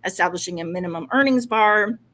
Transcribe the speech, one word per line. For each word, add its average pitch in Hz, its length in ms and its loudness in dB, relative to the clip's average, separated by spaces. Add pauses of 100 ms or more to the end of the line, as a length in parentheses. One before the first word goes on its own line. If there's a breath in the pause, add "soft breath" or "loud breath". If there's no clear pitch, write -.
establishing 175 560 -2
a 165 60 -6
minimum 170 480 -8
earnings 262 320 2
bar 214 520 2 (160)